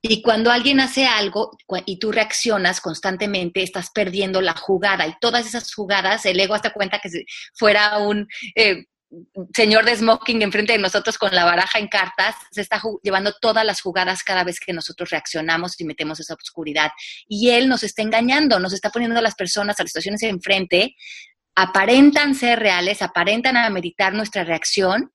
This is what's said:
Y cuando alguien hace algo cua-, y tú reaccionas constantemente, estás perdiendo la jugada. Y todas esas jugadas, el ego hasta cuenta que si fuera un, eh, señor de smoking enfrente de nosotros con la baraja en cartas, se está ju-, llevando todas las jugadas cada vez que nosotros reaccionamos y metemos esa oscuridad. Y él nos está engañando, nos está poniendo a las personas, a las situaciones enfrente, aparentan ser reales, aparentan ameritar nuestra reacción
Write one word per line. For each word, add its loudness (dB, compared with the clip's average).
Y 0
cuando 4
alguien 4
hace 2
algo 0
cua-, -6
y -8
tú -4
reaccionas 0
constantemente, -4
estás -8
perdiendo -2
la 0
jugada. 0
Y -8
todas 0
esas -10
jugadas, -2
el 2
ego 2
hasta -2
cuenta -4
que -10
si -8
fuera 4
un, 0
eh, 2
señor 4
de 2
smoking 2
enfrente 0
de 2
nosotros -2
con -2
la 2
baraja 2
en -6
cartas, -2
se -8
está -2
ju-, -8
llevando 0
todas 2
las -2
jugadas -2
cada 0
vez -6
que -8
nosotros -8
reaccionamos -4
y -8
metemos -6
esa -12
oscuridad. -4
Y 2
él 4
nos 0
está -6
engañando, 2
nos -2
está -4
poniendo -2
a 0
las 0
personas, -4
a -2
las -6
situaciones -6
enfrente, 0
aparentan 6
ser 2
reales, 0
aparentan 0
ameritar 0
nuestra -4
reacción 0